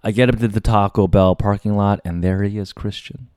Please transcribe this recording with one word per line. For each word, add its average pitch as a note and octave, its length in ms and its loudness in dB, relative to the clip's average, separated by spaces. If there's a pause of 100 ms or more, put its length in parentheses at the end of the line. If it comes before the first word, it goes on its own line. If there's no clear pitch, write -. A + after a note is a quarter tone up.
I A2 60 -2
get B2 200 2
up A#2 100 0
to A#2 80 0
the G#2+ 120 -2
Taco G2+ 480 2
Bell F#2 280 4
parking G2+ 420 -2
lot, G2+ 260 0
and F2 200 -6
there F#2 180 0
he G2+ 160 -4
is, G2 160 -10
Christian. - 640 -12